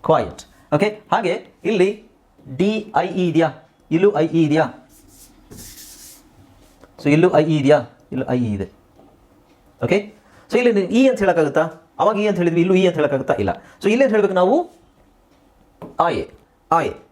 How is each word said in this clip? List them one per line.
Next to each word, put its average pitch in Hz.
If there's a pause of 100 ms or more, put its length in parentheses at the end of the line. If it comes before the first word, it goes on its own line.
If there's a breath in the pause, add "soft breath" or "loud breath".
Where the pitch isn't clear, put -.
ಕ್ವೈಟ್. 120 (340 soft breath)
ಓಕೆ, 208 (100)
ಹಾಗೆ 180 (160)
ಇಲ್ಲಿ 196 (680)
ಡಿ 208
ಐ 175
ಇ 180
ಇದೆಯಾ? 160 (420)
ಇಲ್ಲೂ 196
ಐ 160
ಇ 160
ಇದೆಯಾ? 151 (2250)
So 151
ಇಲ್ಲೂ 165
ಐ 156
ಇ 156
ಇದೆಯಾ? 143 (320)
ಇಲ್ಲೂ 127
ಐ 127
ಇ 107
ಇದೆ. 95 (1160)
ಓಕೆ, 202 (380 soft breath)
so -
ಇಲ್ಲಿ 240
ನೀವು 190
ಇ 262
ಅಂತ -
ಹೇಳಕ್ಕಾಗುತ್ತಾ? 165 (300)
ಅವಾಗ 202
ಇ 214
ಅಂತ 190
ಹೇಳಿದ್ವಿ, 170
ಇಲ್ಲೂ 185
ಇ 185
ಅಂತ 175
ಹೇಳಕ್ಕಾಗುತ್ತಾ? 143
ಇಲ್ಲ. 101 (320 loud breath)
So 196
ಇಲ್ಲಿ 254
ಅಂತ 226
ಹೇಳ್ಬೇಕು 196
ನಾವು? 185 (1400)
ಆ -
ಎ, - (420)
ಆ 165
ಎ. - (180)